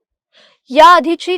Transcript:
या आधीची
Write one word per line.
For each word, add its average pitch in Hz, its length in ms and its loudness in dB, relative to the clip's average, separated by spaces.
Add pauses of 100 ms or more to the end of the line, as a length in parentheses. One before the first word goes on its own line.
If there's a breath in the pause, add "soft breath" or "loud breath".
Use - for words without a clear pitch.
(720 soft breath)
या 302 160 2
आधीची 339 520 -2